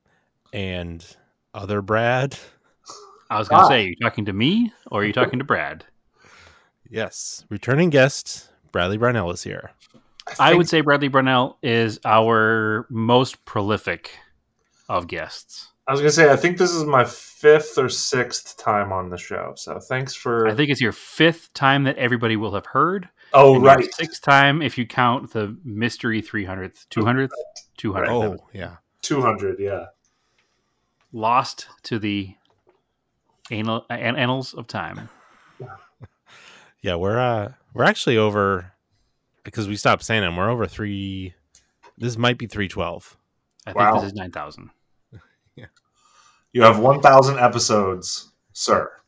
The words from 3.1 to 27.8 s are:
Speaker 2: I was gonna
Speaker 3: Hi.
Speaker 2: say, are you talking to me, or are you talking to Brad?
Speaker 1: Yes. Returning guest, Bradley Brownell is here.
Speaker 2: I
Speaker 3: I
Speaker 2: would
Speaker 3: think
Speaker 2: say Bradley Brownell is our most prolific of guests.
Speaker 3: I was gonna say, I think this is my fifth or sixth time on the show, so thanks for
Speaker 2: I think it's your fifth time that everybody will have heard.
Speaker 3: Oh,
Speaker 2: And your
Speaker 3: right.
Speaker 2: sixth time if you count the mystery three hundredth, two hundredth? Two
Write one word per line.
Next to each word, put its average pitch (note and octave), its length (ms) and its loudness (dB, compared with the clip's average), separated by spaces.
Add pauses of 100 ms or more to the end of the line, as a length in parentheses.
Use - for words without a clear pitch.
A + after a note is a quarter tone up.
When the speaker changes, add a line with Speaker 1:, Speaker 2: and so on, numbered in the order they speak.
Speaker 2:
I G#2+ 80 -4
was G#2+ 120 -4
gonna E3+ 140 8
Speaker 3:
Hi. E3+ 40 8
Speaker 2:
say, A#2 160 4
are F#2+ 60 -2
you F2 120 -8
talking A2+ 260 -2
to G2+ 40 -6
me, F3+ 400 0 (180)
or G2+ 120 -2
are - 20 0
you G#2+ 80 -2
talking B2 280 0
to - 40 -6
Brad? D#2+ 400 -4 (1040)
Speaker 1:
Yes. - 600 -10
Returning C#3 400 0
guest, - 580 0 (240)
Bradley F#2 240 0
Brownell A2+ 360 0
is - 120 -10
here. - 280 -12 (680)
Speaker 2:
I D3+ 120 6
Speaker 3:
I - 20 8
Speaker 2:
would F3 60 6
Speaker 3:
think E3 100 2
Speaker 2:
say E3 100 2
Bradley C#3+ 300 2
Brownell C3 520 2
is A#2 440 0
our A2 840 2
most A#2+ 540 0
prolific G2 720 -6 (720)
of F2+ 200 -4
guests. - 600 -14 (200)
Speaker 3:
I C3+ 40 -4
was C#3 80 -2
gonna D3 120 2
say, D3+ 200 6
I C3+ 60 4
think F3+ 200 -2
this F3+ 160 2
is D#3+ 120 -2
my C3+ 180 2
fifth - 720 2
or C3 120 0
sixth - 680 -6
time G2+ 380 -4
on F2+ 160 -6
the F2+ 80 -10
show, F2+ 400 -10
so D#2+ 240 -12
thanks C3+ 340 -8
for A#2 320 -2
Speaker 2:
I G#2+ 80 -2
think C#3+ 140 0
it's C3 100 -2
your G#2+ 140 0
fifth - 600 -2
time C#3 300 0
that C3+ 140 -2
everybody A#2+ 400 -2
will G#2 160 -4
have G2 140 -8
heard. F3 420 -4 (240)
Speaker 3:
Oh, C3+ 220 10
Speaker 2:
And B2+ 80 2
your C3+ 120 10
Speaker 3:
right. B2+ 200 -2
Speaker 2:
sixth - 260 -10
time C#3 400 4
if C3 160 -6
you A#2+ 80 -4
count B2 460 -2
the G#2+ 320 -6
mystery A2+ 580 -4
three G#2 220 -8
hundredth, F#2 460 -12
two G#2+ 160 -2
hundredth? C3 260 0 (460)
Two G#2 160 -6